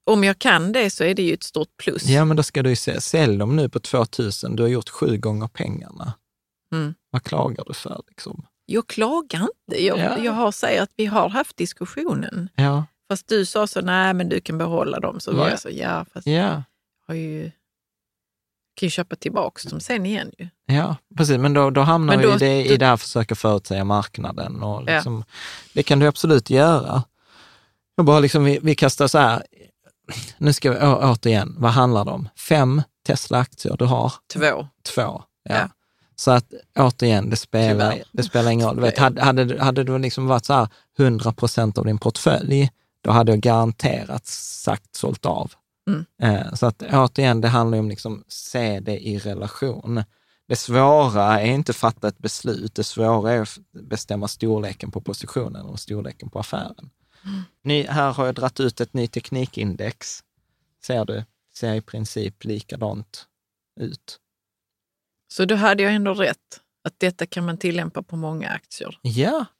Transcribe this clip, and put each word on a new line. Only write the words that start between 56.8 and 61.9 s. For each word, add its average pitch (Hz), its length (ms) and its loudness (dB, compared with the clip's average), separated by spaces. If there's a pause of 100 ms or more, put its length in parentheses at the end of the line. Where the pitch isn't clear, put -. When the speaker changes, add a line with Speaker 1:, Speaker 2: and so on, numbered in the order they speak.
Speaker 1:
Mm. 196 160 -8 (220)
Speaker 2:
Ny, 143 240 -2
här 143 240 0
har 131 140 -2
jag 127 100 -2
dratt 123 240 -4
ut 131 220 0
ett 120 120 -6
ny 120 140 -2
teknikindex. 110 1120 -6 (640)
Ser 117 200 -2
du? 107 180 -8 (320)
Ser 113 180 -4
i 110 80 -2
princip 110 640 -8